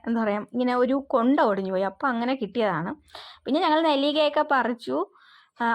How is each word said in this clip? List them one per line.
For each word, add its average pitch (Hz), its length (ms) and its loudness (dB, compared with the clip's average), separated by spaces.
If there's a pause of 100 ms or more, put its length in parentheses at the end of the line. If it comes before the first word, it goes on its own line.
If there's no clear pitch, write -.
എന്താ 233 160 -2
പറയാ, 208 200 0 (100)
ഇങ്ങനെ 247 240 -2
ഒരു 247 200 2 (120)
കൊണ്ട 233 320 2
ഒടിഞ്ഞു 196 320 2
പോയി, 190 200 0
അപ്പൊ - 160 -8
അങ്ങനെ 240 280 -2
കിട്ടിയതാണ്. 196 560 -2 (500)
പിന്നെ 277 200 -2
ഞങ്ങൾ 311 200 2
നെല്ലിക്കയൊക്കെ 294 680 0
പറിച്ചു. 247 460 -2 (640)
ആ, 233 160 -2